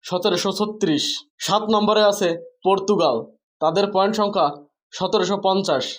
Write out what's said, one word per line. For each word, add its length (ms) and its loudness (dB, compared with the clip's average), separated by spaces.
সতেরোশো 540 -2
ছত্রিশ। 460 -2
সাত 160 0
নম্বরে 360 4
আছে 180 0
পর্তুগাল, 540 2
তাদের 240 2
পয়েন্ট 220 2
সংখ্যা 300 0
সতেরোশো 440 0
পঞ্চাশ। 380 0